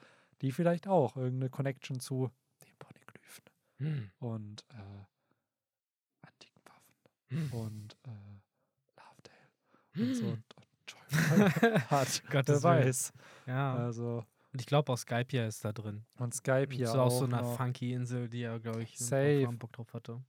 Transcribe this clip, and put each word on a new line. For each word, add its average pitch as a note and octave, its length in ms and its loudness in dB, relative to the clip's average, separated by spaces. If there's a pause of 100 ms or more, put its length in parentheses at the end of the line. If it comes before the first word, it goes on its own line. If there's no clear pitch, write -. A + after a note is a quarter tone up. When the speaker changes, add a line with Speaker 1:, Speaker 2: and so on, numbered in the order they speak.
(400)
Speaker 1:
die C3+ 120 -2
vielleicht E3+ 360 0
auch D#3+ 280 4
irgendeine B2+ 340 -2
Connection C3+ 500 -4
zu C3 300 -2 (340)
den - 140 -20
Poneglyphen - 640 -20 (360)
Speaker 2:
Hm. C3+ 380 -4
Speaker 1:
und, G#2+ 520 -8
äh, G2+ 340 -16 (1200)
antiken - 420 -20
Waffen - 300 -20 (340)
Speaker 2:
Hm. D3 240 -4
Speaker 1:
und, G#2+ 520 -8
äh, B2+ 60 -14 (680)
Lovedale - 720 -20 (480)
und B3 160 0
so A#3 120 -2
Speaker 2:
Hm. - 60 -2
Speaker 1:
und, - 120 -8 (120)
und - 100 -20 (220)
Joy - 120 -16 (100)
Speaker 2:
<laughs> E3 800 4
Speaker 1:
hat. C3+ 400 2
Speaker 2:
Gottes C#3+ 340 4
Speaker 1:
Wer C3+ 120 8
Speaker 2:
Willen. C3 80 6
Speaker 1:
weiß. B2+ 280 0 (340)
Speaker 2:
Ja. C3 300 -2
Speaker 1:
Also A#2+ 480 -4 (280)
Speaker 2:
Und C3 80 -6
ich A2+ 60 -8
glaub C#3+ 220 4
auch B2+ 80 0
Skypiea A#2+ 500 0
ist - 180 -6
da G#2+ 80 -2
drin. G#2+ 340 -10 (120)
Speaker 1:
Und A#2+ 160 -4
Skypiea C3 580 0
Speaker 2:
So C3 80 4
auf B2 120 6
Speaker 1:
auch B2 60 2
Speaker 2:
so C#3 60 2
einer B2 160 0
Speaker 1:
noch. A#2+ 160 -2
Speaker 2:
funky B2 360 -4
Insel, B2 360 -4
die A#2+ 140 -8
er, A2+ 180 -6
glaub A2+ 180 -6
ich, A2+ 200 -10
Speaker 1:
Safe. C3+ 500 2 (100)
Speaker 2:
Bock A#2 140 -12
drauf - 220 -16
hatte. A#2 340 -12